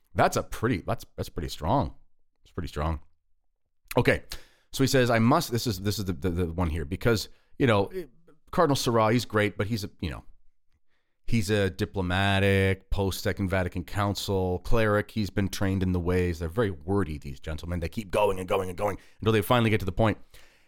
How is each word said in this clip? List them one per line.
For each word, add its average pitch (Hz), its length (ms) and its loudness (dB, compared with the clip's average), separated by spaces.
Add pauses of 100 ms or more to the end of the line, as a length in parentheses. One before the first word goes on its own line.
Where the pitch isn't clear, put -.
(140)
That's 160 240 0
a 98 60 2
pretty, - 420 -4
that's, - 200 -4 (100)
that's - 140 -6
pretty - 200 -8
strong. 104 460 -2 (480)
It's - 80 -20
pretty - 160 -6
strong. 78 320 -2 (960)
Okay, 123 260 2 (480)
so - 120 0
he 135 40 4
says, 127 220 4
"I 117 80 4
must," 120 340 4
this 117 140 -2
is, 95 160 -4
this 98 160 -2
is 104 80 -6
the, 92 80 -2
the, 92 160 -4
the 87 160 -2
one 82 240 -2
here, 78 160 -4
because, 107 440 -2 (280)
you 143 80 2
know, 101 240 2 (600)
Cardinal 156 240 4
Sarah, 113 380 4
he's 120 120 2
great, 104 320 0
but 101 100 -2
he's 104 160 -4
a, 98 80 -10 (100)
you 85 80 -4
know, 58 140 -10 (1040)
he's 107 240 2
a 101 180 4
diplomatic, 98 1200 0
post-Second 98 580 -2
Vatican 90 360 -2
Council 98 760 -2
cleric. 104 520 2
He's 104 180 -2
been 98 200 -2
trained 95 340 0
in 92 80 2
the 90 80 0
ways. 87 400 0
They're 85 100 -6
very 98 220 -2
wordy, 78 480 -2
these 69 200 -12
gentlemen. 82 400 -8
They 85 100 -6
keep 104 200 -10
going 101 300 2
and 92 100 -8
going 95 200 0
and 87 80 -10
going 101 200 -2 (240)
until 110 120 2
they 107 100 2
finally 117 260 4
get 107 120 2
to 92 40 -4
the 92 60 -2
point. 110 260 2 (500)